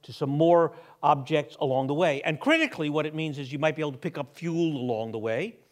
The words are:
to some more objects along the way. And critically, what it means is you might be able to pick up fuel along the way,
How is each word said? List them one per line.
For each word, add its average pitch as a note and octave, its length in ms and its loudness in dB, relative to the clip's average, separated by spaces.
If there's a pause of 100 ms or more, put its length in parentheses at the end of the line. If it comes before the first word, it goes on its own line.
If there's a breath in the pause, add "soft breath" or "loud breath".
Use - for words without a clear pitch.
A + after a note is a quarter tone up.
to - 100 -18
some C3+ 180 -4
more E3 420 6 (320 loud breath)
objects D3 560 0
along C3+ 260 0
the C#3+ 80 -2
way. D3+ 280 2
And D#3 180 -4
critically, D4 500 0
what D3+ 160 0
it D3+ 80 -8
means D#3 240 -4
is C3+ 140 -10
you C#3 80 -6
might D#3 160 2
be D#3 60 -4
able D3 100 -4
to C3 60 -14
pick D#3+ 200 -8
up C#3 160 -10
fuel E3 420 -2
along A2+ 360 -4
the A2+ 80 -6
way, A#2+ 380 -4 (140)